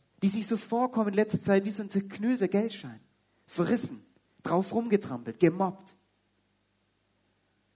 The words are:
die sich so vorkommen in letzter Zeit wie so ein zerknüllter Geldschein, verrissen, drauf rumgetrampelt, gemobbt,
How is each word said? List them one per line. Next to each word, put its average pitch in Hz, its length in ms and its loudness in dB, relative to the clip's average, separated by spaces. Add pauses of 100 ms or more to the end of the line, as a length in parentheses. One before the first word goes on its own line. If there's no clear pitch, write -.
(240)
die 196 60 6
sich 202 180 -2
so 226 100 0
vorkommen 233 520 0
in 196 60 -2
letzter 214 260 2
Zeit 196 240 4
wie 214 60 -4
so 208 120 -6
ein 196 60 -10
zerknüllter 202 580 -2
Geldschein, 202 520 -4 (460)
verrissen, 175 580 -2 (380)
drauf 180 320 0
rumgetrampelt, 196 640 -2
gemobbt, 180 560 0 (1800)